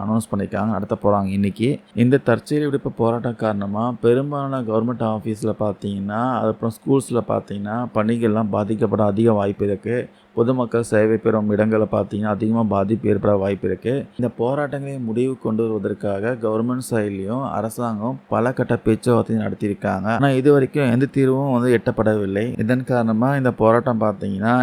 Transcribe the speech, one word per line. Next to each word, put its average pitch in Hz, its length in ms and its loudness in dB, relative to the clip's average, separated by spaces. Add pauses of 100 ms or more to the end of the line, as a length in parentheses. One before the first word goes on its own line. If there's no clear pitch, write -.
அனௌன்ஸ் 110 280 -2
பண்ணியிருக்காங்க, 101 460 -2
நடத்த 104 280 -4
போறாங்க 101 340 2
இன்னைக்கு. 101 300 0 (360)
இந்த 131 260 4
தற்செயல் 147 380 0
விடுப்பு 139 220 -2 (120)
போராட்டம் 117 400 0
காரணமா 101 420 -2 (220)
பெரும்பாலான 135 640 0
கவர்மெண்ட் 113 420 0
ஆஃபீஸில் 107 540 -4
பார்த்தீங்கன்னா, 101 560 -4 (180)
அதுக்கப்புறம் 110 380 -2
ஸ்கூல்ஸில் 123 520 0
பார்த்தீங்கன்னா, 104 480 -4 (180)
பணிகள்லாம் 110 600 0
பாதிக்கப்பட 104 560 0
அதிக 113 260 4
வாய்ப்பு 101 300 -2
இருக்கு. 107 280 -4 (400)
பொதுமக்கள் 117 540 0
சேவை 110 340 4
பெறும் 107 300 2
இடங்களை 107 400 2
பார்த்தீங்கன்னா, 104 420 -2
அதிகமா 110 260 0 (120)
பாதிப்பு 101 380 0
ஏற்பட 104 280 2
வாய்ப்பு 95 280 -2
இருக்கு. 107 260 -4 (240)
இந்த 123 100 0 (100)
போராட்டங்களை 139 560 -4 (140)
முடிவு 127 260 0 (120)
கொண்டு 110 180 0
வருவதற்காக 104 800 -2
கவர்மெண்ட் 120 460 -2
சைட்லயும் 104 520 -4 (140)
அரசாங்கம் 113 640 -6 (100)
பல 113 280 0
கட்ட 117 180 0 (100)
பேச்சுவார்த்தை 113 560 2
நடத்தியிருக்காங்க. 98 640 -4 (120)
ஆனா 139 180 4
இது 143 160 6
வரைக்கும் 131 400 2
எந்த 131 220 2
தீர்வும் 135 400 2
வந்து 123 220 4
எட்டப்படவில்லை. 107 680 0 (160)
இதன் 127 300 0
காரணமா 117 360 2 (120)
இந்த 127 100 2 (100)
போராட்டம் 113 440 4
பார்த்தீங்கன்னா 101 580 0